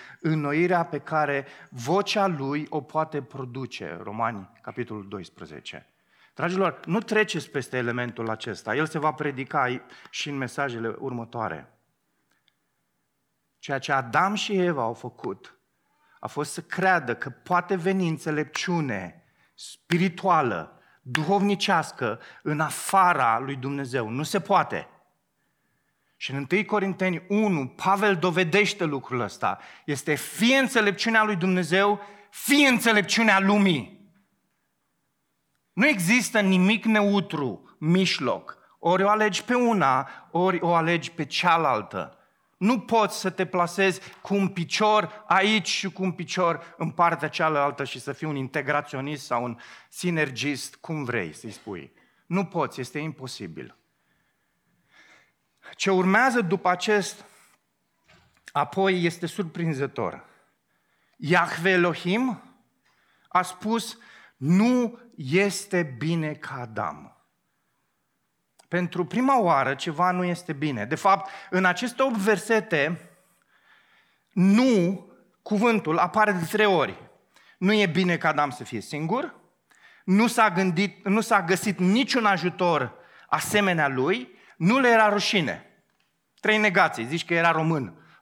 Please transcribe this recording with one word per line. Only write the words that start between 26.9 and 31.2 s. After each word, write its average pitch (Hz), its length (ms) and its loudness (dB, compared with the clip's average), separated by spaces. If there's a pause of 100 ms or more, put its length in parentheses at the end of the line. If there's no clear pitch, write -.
unu, 202 380 0
Pavel 196 500 2
dovedește 180 680 2
lucrul 135 360 -2
ăsta. 98 380 -2 (260)
Este 147 300 -2
fie 233 440 0
înțelepciunea 220 640 2